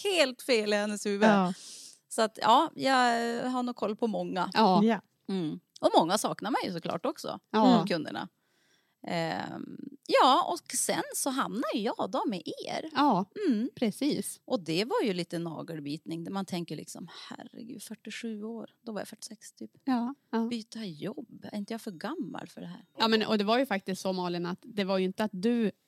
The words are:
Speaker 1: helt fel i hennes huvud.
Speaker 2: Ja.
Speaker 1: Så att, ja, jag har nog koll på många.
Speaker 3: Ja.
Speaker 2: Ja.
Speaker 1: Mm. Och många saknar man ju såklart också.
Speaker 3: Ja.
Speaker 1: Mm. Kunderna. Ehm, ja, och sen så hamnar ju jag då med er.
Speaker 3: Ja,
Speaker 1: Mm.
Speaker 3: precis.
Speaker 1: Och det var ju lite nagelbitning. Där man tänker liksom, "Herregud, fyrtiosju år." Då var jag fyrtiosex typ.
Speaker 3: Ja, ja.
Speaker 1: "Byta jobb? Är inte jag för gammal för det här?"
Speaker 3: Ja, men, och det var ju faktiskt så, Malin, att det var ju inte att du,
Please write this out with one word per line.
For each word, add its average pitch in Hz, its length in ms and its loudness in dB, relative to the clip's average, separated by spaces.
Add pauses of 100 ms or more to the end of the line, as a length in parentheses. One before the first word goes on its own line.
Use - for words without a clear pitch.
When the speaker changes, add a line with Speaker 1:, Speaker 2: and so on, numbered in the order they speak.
Speaker 1:
helt 320 380 2
fel 214 300 2
i 208 40 4
hennes 208 300 0
huvud. 202 220 6
Speaker 2:
Ja. 190 260 6 (540)
Speaker 1:
Så - 140 0
att, 208 200 -2
ja, 277 320 6
jag 247 760 2
har 254 120 -2
nog 240 140 -4
koll 208 200 -2
på 240 100 -2
många. 180 480 -2
Speaker 3:
Ja. 202 300 8
Speaker 2:
Ja. 220 160 4 (280)
Speaker 1:
Mm. 180 320 -2 (200)
Och - 160 4
många 190 220 4
saknar 214 320 -2
man 330 140 0
ju 214 80 -4
såklart 170 340 -4
också. - 320 -6 (120)
Speaker 3:
Ja. 220 240 8
Speaker 1:
Mm. 165 120 4
Kunderna. - 420 -4 (800)
Ehm, - 720 -6 (280)
ja, 311 360 6 (100)
och - 220 -10
sen - 280 -2 (120)
så - 160 -2
hamnar 254 440 -4
ju 233 60 -2
jag 208 300 -4
då 269 160 -2
med 202 160 -4 (240)
er. - 280 -6
Speaker 3:
Ja, 247 300 4 (240)
Speaker 1:
Mm. 226 260 2
Speaker 3:
precis. - 720 -2
Speaker 1:
Och 240 160 -2
det 165 240 0
var 392 200 0
ju 208 80 0
lite 175 260 -4
nagelbitning. 160 840 -8
Där 170 80 -8
man 196 120 -4
tänker 170 320 -6
liksom, - 320 -14 (200)
"Herregud, - 540 -14
fyrtiosju 214 640 -10
år." 226 260 -10 (120)
Då 226 100 -10
var 196 80 -4
jag - 80 -8
fyrtiosex - 440 -16
typ. 220 180 -16 (140)
Speaker 3:
Ja, 247 300 0 (160)
ja. 226 80 0 (120)
Speaker 1:
"Byta 220 340 -8
jobb? 180 680 -10
Är 208 60 -6
inte 208 160 -6
jag 226 60 -8
för 220 100 -10
gammal 196 580 -8
för - 120 -18
det 180 60 -10
här?" 175 180 -14 (140)
Speaker 3:
Ja, 226 100 4
men, 220 180 4
och 220 120 2
det 202 60 2
var 226 140 4
ju 269 80 2
faktiskt 190 360 -4
så, 190 100 0
Malin, 175 340 -2
att 180 160 -4
det 196 220 -4
var 190 140 0
ju 190 60 2
inte 185 200 0
att 214 80 -4
du, 220 380 2 (180)